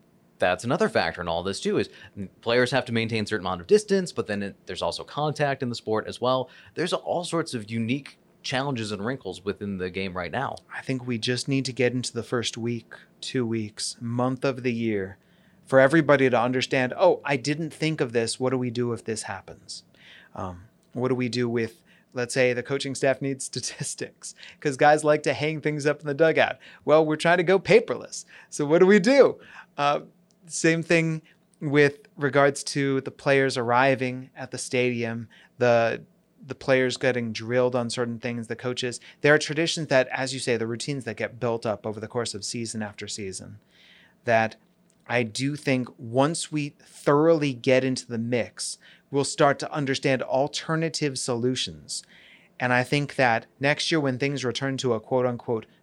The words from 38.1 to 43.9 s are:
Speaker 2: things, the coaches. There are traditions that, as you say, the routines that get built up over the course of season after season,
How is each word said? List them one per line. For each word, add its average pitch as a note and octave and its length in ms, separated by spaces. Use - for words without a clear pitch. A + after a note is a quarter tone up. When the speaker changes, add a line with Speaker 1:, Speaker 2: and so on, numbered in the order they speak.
Speaker 2:
things, A#2 300
the A#2+ 80
coaches. B2 440
There D3 140
are - 20
traditions D#3 520
that, C3 180
as C3 260
you C3 60
say, A#2+ 180
the A2+ 80
routines A#2+ 380
that A2 140
get A2+ 220
built A#2 280
up G#2 180
over G#2+ 140
the G#2 80
course A#2 260
of G2+ 100
season A2+ 380
after G#2 260
season, G2 520